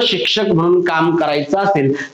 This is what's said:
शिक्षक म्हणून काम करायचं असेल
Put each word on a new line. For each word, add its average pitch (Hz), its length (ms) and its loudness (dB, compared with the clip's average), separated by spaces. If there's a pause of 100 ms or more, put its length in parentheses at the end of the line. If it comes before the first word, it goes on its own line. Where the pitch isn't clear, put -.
शिक्षक - 360 -2
म्हणून 175 400 2
काम 165 320 0
करायचं 151 420 0
असेल 160 380 0 (180)